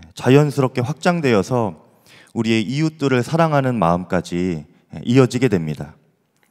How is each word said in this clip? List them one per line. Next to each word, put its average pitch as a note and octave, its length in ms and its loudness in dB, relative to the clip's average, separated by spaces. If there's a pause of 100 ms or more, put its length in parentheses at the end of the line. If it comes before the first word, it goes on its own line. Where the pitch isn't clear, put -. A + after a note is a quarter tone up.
(160)
자연스럽게 C3+ 680 2
확장되어서 B2 960 -2 (540)
우리의 A2+ 300 0
이웃들을 C#3 580 0
사랑하는 C#3+ 560 0
마음까지, F2 880 -2 (300)
에, E2 100 -14
이어지게 B2 420 2
됩니다. D#2 480 -4 (540)